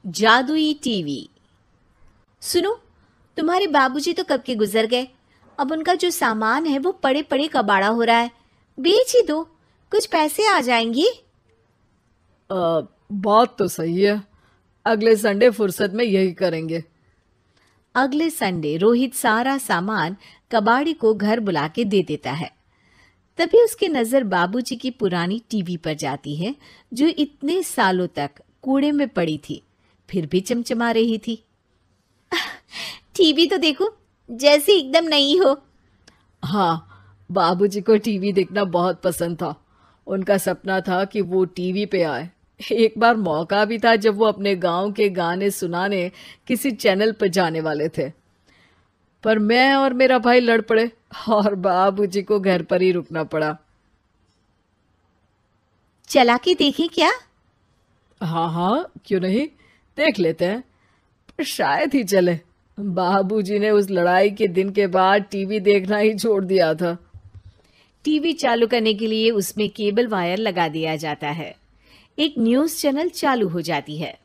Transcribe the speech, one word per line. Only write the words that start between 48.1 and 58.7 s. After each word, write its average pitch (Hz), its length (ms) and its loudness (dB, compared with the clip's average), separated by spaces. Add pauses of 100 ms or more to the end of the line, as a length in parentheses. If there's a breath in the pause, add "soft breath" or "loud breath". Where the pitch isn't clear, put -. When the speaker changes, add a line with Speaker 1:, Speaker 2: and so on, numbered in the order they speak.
Speaker 2:
पर 220 160 2
मैं 247 360 4
और 269 180 2
मेरा 254 260 2
भाई 240 220 4
लड़ 233 200 2
पड़े 226 320 0 (360)
और 208 260 2
बाबूजी 190 680 0
को 208 180 0
घर 185 220 0
पर 180 200 0
ही 185 100 4
रुकना 165 320 -4
पड़ा। 156 340 -4 (2500)
Speaker 1:
चला 240 280 4
के 359 180 0
देखें 285 340 0
क्या? 339 240 2 (1080)
Speaker 2:
हाँ, 165 300 -2
हाँ, 190 400 -2 (120)